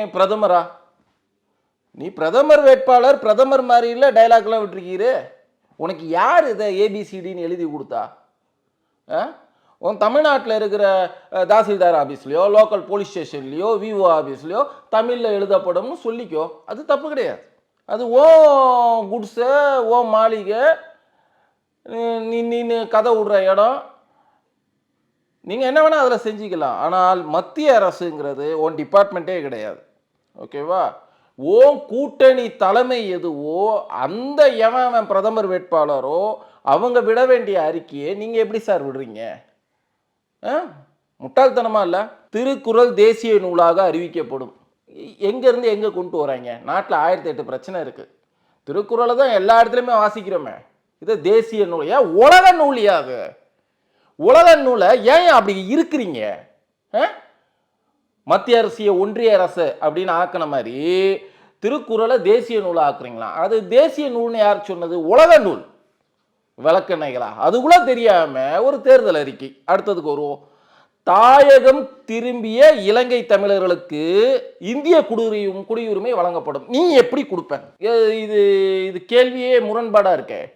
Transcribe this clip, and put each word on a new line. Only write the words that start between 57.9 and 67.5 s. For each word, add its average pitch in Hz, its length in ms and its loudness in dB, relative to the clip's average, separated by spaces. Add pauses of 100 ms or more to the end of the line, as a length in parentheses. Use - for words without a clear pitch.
மத்திய 196 340 0
அரசிய 208 400 0
ஒன்றிய 214 360 0
அரசு 175 460 -2
அப்படின்னு 165 320 -4
ஆக்குன 170 360 -4
மாதிரி 127 280 -6 (800)
திருக்குறளை 226 640 -2
தேசிய 220 380 0
நூலா 170 280 -2
ஆக்குறீங்களா? 117 440 -8
அது 196 360 -4
தேசிய 294 420 0
நூல்னு 233 260 -6
யார் 208 280 0
சொன்னது? 170 420 -8
உலக 302 320 6
நூல் 196 340 -4 (920)
விளக்கணைகளா? 151 720 -2
அது 165 240 -2